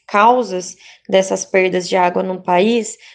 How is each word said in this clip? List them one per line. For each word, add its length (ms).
causas 680
dessas 380
perdas 420
de 80
água 260
no 200
país, 560